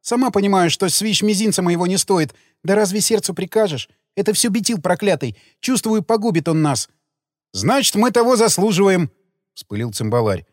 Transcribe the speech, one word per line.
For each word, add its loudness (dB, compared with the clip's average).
Сама 0
понимаю, 2
что -2
свищ 0
мизинца 0
моего 0
не 0
стоит. -2
Да 0
разве 0
сердцу -2
прикажешь? -2
Это -2
все 0
Бетил -2
проклятый. -2
Чувствую, 0
погубит 0
он 0
нас". -2
"Значит, 0
мы 2
того 4
заслуживаем", — 2
вспылил -8
цимбаларь. -2